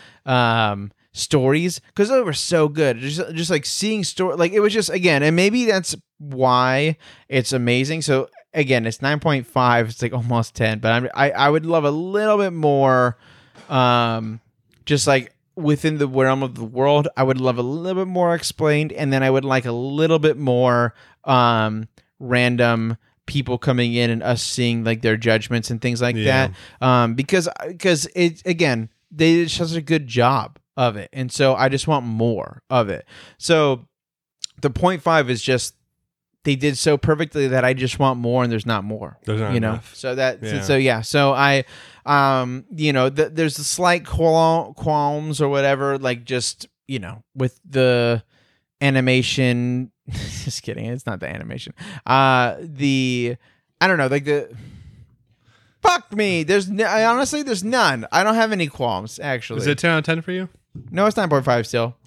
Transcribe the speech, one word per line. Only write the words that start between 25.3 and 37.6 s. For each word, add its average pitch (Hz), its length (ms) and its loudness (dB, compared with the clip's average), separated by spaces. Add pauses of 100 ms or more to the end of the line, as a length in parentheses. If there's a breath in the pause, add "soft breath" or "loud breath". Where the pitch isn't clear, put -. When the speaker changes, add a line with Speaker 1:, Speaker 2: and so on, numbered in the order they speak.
Speaker 1:
and 117 120 -6
things 120 200 -2
like 120 140 0
Speaker 2:
Yeah. 131 320 2 (320 loud breath)
Speaker 1:
that. 127 80 -2
Um, 120 260 4
because, 160 360 0 (180)
because 170 480 0
it, 175 300 0
again, 147 440 -2 (220)
they 160 240 4
did 170 160 0
such 165 220 -4
a 165 80 -4
good 147 260 -2
job 120 500 0 (200)
of 123 180 0
it, 101 160 -12
and 127 200 -8
so 135 220 2
I 127 160 2
just 135 180 -4
want 143 180 0
more 113 640 -2
of 120 200 2
it. - 160 -6 (320 loud breath)
So 147 500 0 (720)
the 143 80 0
point 175 320 0
five 156 280 2
is 123 140 -2
just, - 320 -2 (680)
they 147 120 2
did 135 220 0
so 151 200 2
perfectly 151 520 0
that 127 160 2